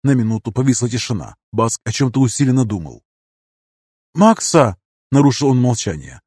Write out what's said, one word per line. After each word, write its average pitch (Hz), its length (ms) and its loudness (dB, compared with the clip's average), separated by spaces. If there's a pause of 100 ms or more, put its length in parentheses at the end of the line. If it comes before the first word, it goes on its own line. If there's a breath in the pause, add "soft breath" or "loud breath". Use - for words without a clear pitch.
На 139 80 0
минуту 113 400 -2
повисла 123 380 -2
тишина. 107 460 -8 (160)
Баск 113 320 -2
о 107 80 -6
чем-то 131 280 -2
усиленно 131 460 0
думал. 82 380 -10 (1080)
«Макса!» — 165 640 4 (340)
нарушил 143 380 2
он 127 100 2
молчание. 101 680 -4